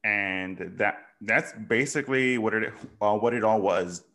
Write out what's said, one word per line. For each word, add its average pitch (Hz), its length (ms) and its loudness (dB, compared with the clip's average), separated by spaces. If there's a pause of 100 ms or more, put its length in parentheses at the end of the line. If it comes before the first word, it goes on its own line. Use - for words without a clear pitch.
And 95 540 0 (200)
that, 104 220 2 (220)
that's 113 300 0 (160)
basically 131 720 2
what 110 160 0
it, 110 200 -2 (280)
uh, 104 160 2
what 117 160 2
it 113 100 0
all 110 180 4
was. 90 420 0 (120)